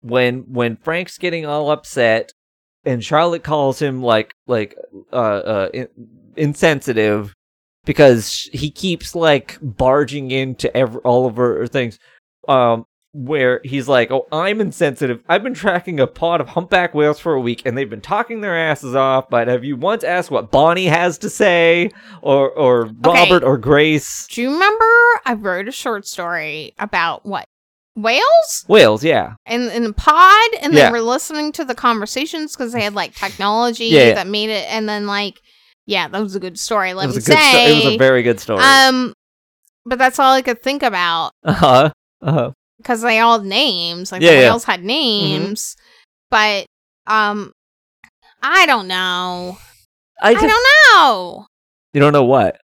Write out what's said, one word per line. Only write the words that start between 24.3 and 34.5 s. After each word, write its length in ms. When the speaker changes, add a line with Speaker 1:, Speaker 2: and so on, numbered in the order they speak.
Speaker 2:
Do 120
you 100
remember 320
I 80
wrote 340
a 40
short 340
story 720
about 480
what 180
whales? 720
Speaker 1:
Whales, 360
yeah. 300
Speaker 2:
In, 240
in 160
a 60
pod, 560
and 140
they 60
Speaker 1:
Yeah. 100
Speaker 2:
were 100
listening 520
to 120
the 100
conversations 840
'cause 160
they 100
had, 120
like, 200
technology 720
Speaker 1:
Yeah, 220
yeah. 60
Speaker 2:
that 120
made 240